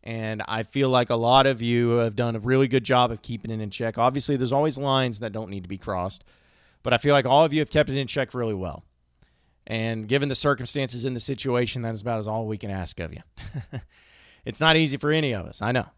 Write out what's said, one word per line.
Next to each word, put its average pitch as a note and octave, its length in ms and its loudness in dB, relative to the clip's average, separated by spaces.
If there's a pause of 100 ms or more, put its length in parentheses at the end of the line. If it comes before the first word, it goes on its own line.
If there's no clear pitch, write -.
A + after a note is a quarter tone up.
And A2 440 -6
I A2+ 160 -4
feel C3+ 260 0
like B2 200 2
a A#2+ 60 2
lot A#2+ 300 6
of B2+ 160 2
you A#2+ 300 2
have A#2 240 2
done A#2 200 -2
a A2 40 -4
really C3 280 2
good B2 160 0
job B2 280 4
of A2 100 -10
keeping A2+ 300 -10
it A2 100 -6
in G#2+ 80 -6
check. A2+ 280 -4
Obviously, C3 380 2
there's B2 160 -2
always C#3 260 0
lines C3 420 0
that A2 120 -6
don't G#2+ 180 -8
need G2 140 -10
to F2+ 60 -14
be G2 80 -8
crossed, F#2+ 460 -6 (580)
but B2 120 0
I A#2+ 40 4
feel C#3+ 160 4
like C#3 120 6
all C#3+ 200 6
of C#3+ 80 0
you D#3 60 2
have D3 100 -2
kept D3+ 200 2
it C3+ 80 -2
in C3+ 100 -4
check C3 260 -4
really A2+ 220 -2
well. F#2 280 -8 (840)
And A2+ 400 -6
given C#3 200 0
the C3+ 80 -2
circumstances B2+ 680 -2
in B2+ 80 -4
the A#2+ 60 -6
situation, B2 640 -2
that A2+ 100 -4
is G#2+ 80 -8
about A#2 160 -4
as G#2 100 -4
all A2 200 -4
we G#2+ 100 -4
can G2+ 140 -8
ask F#2 280 -6
of E2 140 -8
you. - 80 -14 (520)
<laughs> C3 80 -8 (640)
It's A#2 160 -8
not D#3+ 160 6
easy D3+ 220 2
for D3 140 0
any D3+ 220 2
of F#2+ 120 -4
us, - 160 -12
I G#2+ 100 0
know. B2+ 140 0 (120)